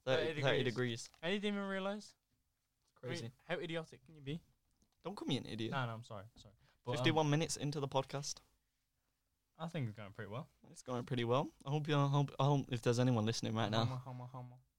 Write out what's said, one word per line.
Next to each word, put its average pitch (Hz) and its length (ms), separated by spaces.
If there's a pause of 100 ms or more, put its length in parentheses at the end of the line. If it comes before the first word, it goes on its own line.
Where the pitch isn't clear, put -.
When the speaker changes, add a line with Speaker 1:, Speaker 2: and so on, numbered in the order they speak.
Speaker 1:
Thirty 135 240
Speaker 2:
Thirty, 151 140
thirty 135 200
Speaker 1:
degrees. - 20
Speaker 2:
degrees. 123 460 (120)
Speaker 1:
And 170 100
he 214 60
didn't 208 180
even 196 120
realise. 196 460 (880)
I 131 60
mean, 113 100
Speaker 2:
Crazy. 113 140 (160)
Speaker 1:
how 175 80
idiotic 160 500
can 160 80
you 151 80
be? 143 180 (640)
Speaker 2:
Don't 185 120
call 339 120
me 147 80
an - 100
idiot. 110 260
Speaker 1:
Nah, 131 140
nah, 113 80
I'm 113 100
sorry, 101 200 (160)
sorry. - 140 (320)
But, 123 60
um, - 60
Speaker 2:
Fifty-one 156 300
minutes 151 280
into 147 240
the 139 80
podcast. 139 480 (1200)
Speaker 1:
I 160 100
think 160 200
it's 101 80
going 104 160
pretty 101 180
well. 127 180 (220)
Speaker 2:
It's - 120
going 120 220
pretty 120 200
well. 123 240 (180)
I 139 40
hope 151 180
you, 151 80
I 143 100
hope, 143 340
I 139 40
hope 143 280
if 120 100
there's 120 160
anyone 123 260
listening 113 300
right 110 160
now, 113 140
Speaker 1:
Homo, 131 200
homo, 127 280
homo. 123 220 (240)